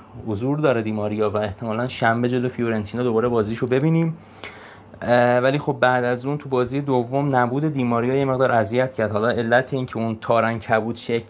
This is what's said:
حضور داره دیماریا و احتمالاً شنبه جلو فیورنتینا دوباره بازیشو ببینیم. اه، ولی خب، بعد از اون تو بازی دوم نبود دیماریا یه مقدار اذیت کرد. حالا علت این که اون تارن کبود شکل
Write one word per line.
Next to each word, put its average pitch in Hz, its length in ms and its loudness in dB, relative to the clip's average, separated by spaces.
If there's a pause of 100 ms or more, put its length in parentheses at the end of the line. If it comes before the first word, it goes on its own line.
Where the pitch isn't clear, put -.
(280)
حضور 123 320 -2
داره 131 220 2
دیماریا 107 480 -2
و 101 80 -2
احتمالاً 110 500 -4
شنبه 120 420 0
جلو 123 200 0
فیورنتینا 117 540 -4
دوباره 117 240 2
بازیشو 117 400 0
ببینیم. 160 500 2 (840)
اه، 123 380 4
ولی 135 200 2
خب، 143 200 -4
بعد 127 240 2
از 123 220 -2
اون 143 120 -2
تو 143 120 -12
بازی 127 320 0
دوم 135 540 0
نبود 135 380 2
دیماریا 123 420 0
یه 139 100 2
مقدار 131 260 2
اذیت 120 420 2
کرد. 107 180 0
حالا 107 180 0
علت 120 440 2
این 131 120 -2
که - 120 -8
اون 113 240 -2
تارن 113 380 2
کبود 113 360 0
شکل 117 340 -4